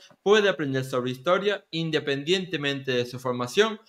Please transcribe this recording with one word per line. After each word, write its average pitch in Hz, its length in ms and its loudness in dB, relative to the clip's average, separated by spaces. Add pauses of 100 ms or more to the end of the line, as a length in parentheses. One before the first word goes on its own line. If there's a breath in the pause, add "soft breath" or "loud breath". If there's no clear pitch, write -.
(240 loud breath)
puede 202 240 6
aprender 135 360 -2
sobre 127 280 -2
historia 190 580 0
independientemente 147 1200 -2
de 123 160 0
su 123 140 -12
formación 131 580 0 (100)